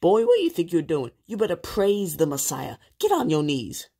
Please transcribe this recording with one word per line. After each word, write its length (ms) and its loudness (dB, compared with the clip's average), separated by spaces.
Boy, 240 4
what 100 6
do 60 2
you 80 0
think 240 -4
you're 80 2
doing? 300 -4
You 140 -10
better 180 0
praise 640 -2
the 80 4
Messiah. 500 -4
Get 140 2
on 180 2
your 120 2
knees. 460 -4